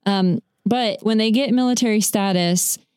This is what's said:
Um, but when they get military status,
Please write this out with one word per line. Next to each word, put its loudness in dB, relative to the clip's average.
Um, 0
but -2
when 0
they 2
get 0
military 2
status, 0